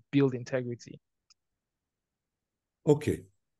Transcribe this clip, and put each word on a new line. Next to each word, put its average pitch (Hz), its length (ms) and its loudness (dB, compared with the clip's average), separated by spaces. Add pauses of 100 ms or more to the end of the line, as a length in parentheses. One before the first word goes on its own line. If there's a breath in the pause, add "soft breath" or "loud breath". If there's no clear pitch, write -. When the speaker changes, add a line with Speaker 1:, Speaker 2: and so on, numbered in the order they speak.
(100)
Speaker 1:
build 139 240 2
integrity. 123 640 -8 (1900)
Speaker 2:
Okay. 147 380 2 (360)